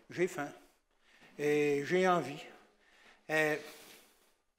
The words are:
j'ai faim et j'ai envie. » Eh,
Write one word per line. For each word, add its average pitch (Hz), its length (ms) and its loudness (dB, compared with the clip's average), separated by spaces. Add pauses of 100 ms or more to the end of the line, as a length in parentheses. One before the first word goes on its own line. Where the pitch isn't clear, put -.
j'ai 165 180 0
faim 147 220 -8 (880)
et 147 460 2
j'ai 185 220 2
envie. » 156 360 0 (840)
Eh, 156 260 2 (1040)